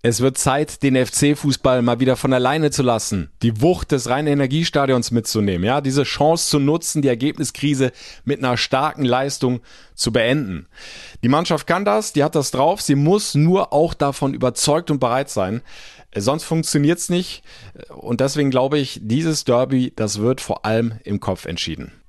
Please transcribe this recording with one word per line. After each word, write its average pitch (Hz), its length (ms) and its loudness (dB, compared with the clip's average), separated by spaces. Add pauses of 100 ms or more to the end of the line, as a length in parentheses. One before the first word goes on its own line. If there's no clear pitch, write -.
es 113 160 0
wird 131 200 2
Zeit, 143 420 0
den 135 140 4
F-C-Fußball 131 880 2
mal 120 160 2
wieder 127 160 4
von 131 180 0
alleine 135 380 2
zu 139 100 -2
lassen, 110 480 0 (140)
die 113 180 0
Wucht 170 300 2
des 127 180 -2
Rhein-Energiestadions 139 1000 0
mitzunehmen, 101 520 0
ja, 127 160 2
diese 139 220 0
Chance 156 480 0
zu 156 80 2
nutzen, 143 460 0
die 139 40 4
Ergebniskrise 135 840 0 (340)
mit 143 140 -2
einer 123 180 0
starken 139 480 -2
Leistung 127 540 0 (340)
zu - 180 -2
beenden. 117 540 0 (560)
Die 117 80 2
Mannschaft 156 380 0
kann 185 180 0
das, 208 280 0
die 143 100 2
hat 156 100 0
das 143 160 0
drauf, 151 320 0
sie 143 140 2
muss 165 400 2
nur 170 380 2
auch 156 200 2
davon 139 400 -2
überzeugt 127 560 0
und 147 80 2
bereit 131 320 0
sein, 101 320 -4 (540)
sonst 127 300 -2
funktioniert's 160 640 0
nicht 175 340 -4 (460)
und - 320 -4
deswegen 139 280 2
glaube 131 300 2
ich, - 240 -6
dieses 147 400 0
Derby, 127 520 2
das 104 220 -2
wird 120 240 0
vor - 240 -6
allem 113 380 0
im 101 160 -4
Kopf - 260 -6
entschieden. 78 460 -8 (180)